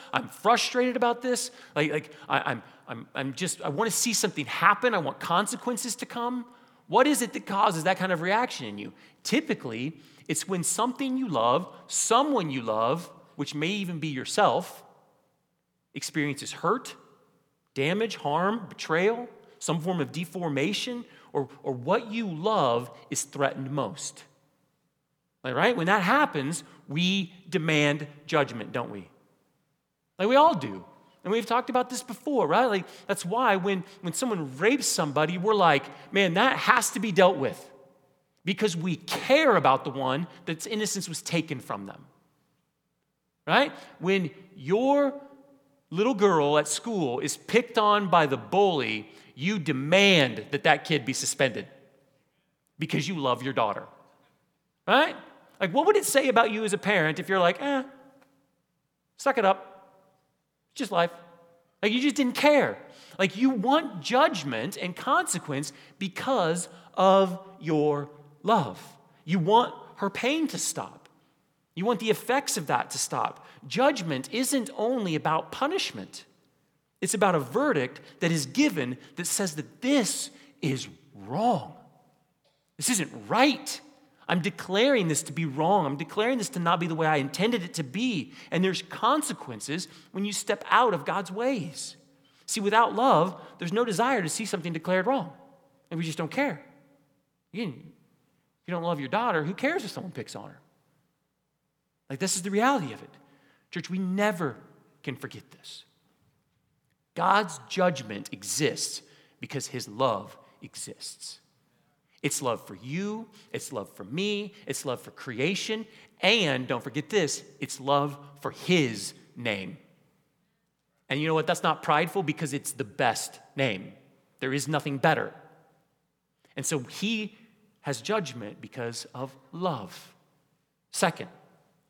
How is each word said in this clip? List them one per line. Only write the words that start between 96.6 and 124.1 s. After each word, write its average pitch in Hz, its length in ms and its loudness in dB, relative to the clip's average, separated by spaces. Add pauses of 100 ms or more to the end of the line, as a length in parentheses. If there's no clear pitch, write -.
Again, 185 200 -6 (100)
if - 800 -20
you 175 60 -6
don't 175 100 -4
love 170 160 0
your 135 100 -6
daughter, 196 360 0
who 180 100 -4
cares 269 300 -4
if 196 80 -10
someone - 180 -10
picks - 240 -14
on 104 160 -14
her? - 80 -20 (1500)
Like, 135 80 -8
this 190 160 -2
is 185 80 -4
the 196 80 -4
reality 208 420 2
of 104 120 -14
it. - 60 -20 (600)
Church, - 180 -10
we 185 100 -4
never 185 580 0 (480)
can 135 100 -6
forget - 380 -16
this. - 320 -20 (1300)
God's 196 540 2
judgment 117 640 -2
exists - 720 -4 (380)
because 139 280 -8
his 127 180 -10
love 104 500 -2 (260)
exists. - 760 -16 (840)
It's 147 200 -2
love 117 240 -2
for 104 100 -16
you, 196 520 -8 (240)
it's - 200 -8
love 101 200 -8
for - 100 -16
me, 202 520 -4 (120)
it's - 180 -8
love 123 160 -4
for - 120 -20
creation, 185 720 -4 (360)
and 165 440 2
don't 120 160 -4
forget 139 260 -8
this, 185 360 0 (160)
it's - 180 -10
love 143 380 0 (240)
for 135 100 -6
his 131 640 0 (240)
name. 104 400 -6 (1300)
And 135 120 -2
you 156 80 -2
know 160 60 2
what? 160 120 0
That's 170 160 -2
not 160 220 0
prideful 170 400 0
because 147 280 -4
it's - 200 -8
the 131 120 -6
best - 540 -2 (160)
name. 110 380 -4 (480)